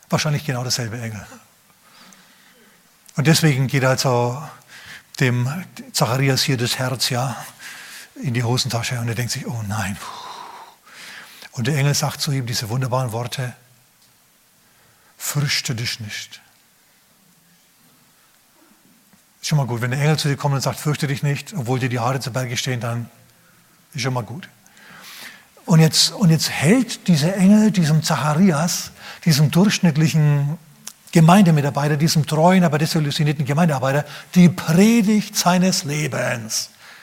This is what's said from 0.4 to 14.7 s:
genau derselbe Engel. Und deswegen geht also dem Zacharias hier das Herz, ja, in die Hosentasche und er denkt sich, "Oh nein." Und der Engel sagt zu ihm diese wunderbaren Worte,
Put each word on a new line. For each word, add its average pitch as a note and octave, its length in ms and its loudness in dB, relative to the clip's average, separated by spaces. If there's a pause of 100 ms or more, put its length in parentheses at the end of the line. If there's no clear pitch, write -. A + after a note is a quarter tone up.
genau B2+ 180 -4
derselbe A#2+ 380 -6
Engel. A2 240 -10 (1900)
Und C3+ 100 0
deswegen C#3+ 400 4
geht C3 180 0
also B2+ 580 0 (800)
dem B2 280 2 (440)
Zacharias C3+ 500 0
hier C3+ 140 0
das A#2+ 220 -2
Herz, B2+ 320 -4
ja, B2 260 -4 (840)
in C3 120 -4
die B2 80 -2
Hosentasche B2 560 -4
und A#2 100 -6
er A2+ 60 -4
denkt A#2 180 -6
sich, - 140 -10
"Oh A#2 220 -8
nein." G2+ 280 -6 (1600)
Und A2+ 140 -6
der D3+ 100 -2
Engel C#3+ 180 0
sagt - 260 -4
zu C#3+ 120 -4
ihm C3+ 140 -4
diese A#2 220 -6
wunderbaren B2+ 440 -4
Worte, B2 400 -8 (1700)